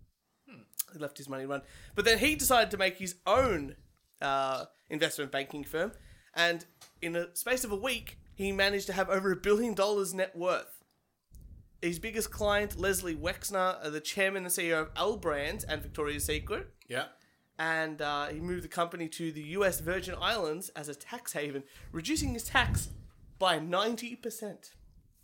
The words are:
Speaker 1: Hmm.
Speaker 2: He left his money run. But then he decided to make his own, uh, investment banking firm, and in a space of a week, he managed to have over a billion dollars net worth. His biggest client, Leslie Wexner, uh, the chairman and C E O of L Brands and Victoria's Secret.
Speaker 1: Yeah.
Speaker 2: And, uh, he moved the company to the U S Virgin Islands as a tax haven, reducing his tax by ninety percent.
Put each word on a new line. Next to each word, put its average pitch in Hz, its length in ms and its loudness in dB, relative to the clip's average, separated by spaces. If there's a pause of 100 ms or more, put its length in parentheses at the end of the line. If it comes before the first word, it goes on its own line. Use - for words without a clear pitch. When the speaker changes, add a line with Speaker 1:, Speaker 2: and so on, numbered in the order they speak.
(460)
Speaker 1:
Hmm. 123 160 -20 (300)
Speaker 2:
He 170 60 -16
left 147 180 -8
his 139 120 -14
money 135 180 -8
run. 139 160 -4 (320)
But 202 100 2
then 226 140 6
he 302 160 4
decided 254 380 6
to 202 40 -4
make 190 220 2
his 180 160 -6 (120)
own, 196 500 4 (440)
uh, 135 460 0 (240)
investment 151 420 -2
banking 139 320 -4
firm, 180 280 -2 (420)
and 170 320 2 (340)
in 170 160 -2
a 175 180 -4
space 254 300 0
of 208 80 -4
a 196 40 0
week, - 420 -4 (160)
he 196 180 -2
managed 196 360 2
to 196 40 -2
have 190 160 0
over 190 240 2
a 170 40 2
billion 214 360 4
dollars 196 400 2
net 190 240 -2
worth. 175 460 -2 (960)
His 170 180 -2
biggest 220 320 -4
client, 208 480 2
Leslie 180 380 0
Wexner, 185 680 0
uh, 156 60 -2
the 151 140 -4
chairman 190 420 2
and 175 80 -2
C 180 160 0
E 165 60 4
O 156 80 4
of 156 140 -4
L 208 200 2
Brands 165 480 -2
and 151 160 -2
Victoria's 147 440 -4
Secret. 175 440 -2 (200)
Speaker 1:
Yeah. 127 160 -2 (540)
Speaker 2:
And, 160 440 0
uh, 147 240 0
he 151 140 -6
moved 175 240 -4
the 160 40 -12
company 170 400 -2
to 165 240 -4
the 151 80 -8
U 175 240 0
S 180 160 2
Virgin 180 400 -2
Islands 185 560 0
as 151 140 -8
a 139 40 -6
tax - 380 -10
haven, 143 300 -4 (280)
reducing 269 440 0
his 226 100 -6
tax - 460 2 (480)
by 180 200 6
ninety 220 560 0
percent. 214 580 -10 (520)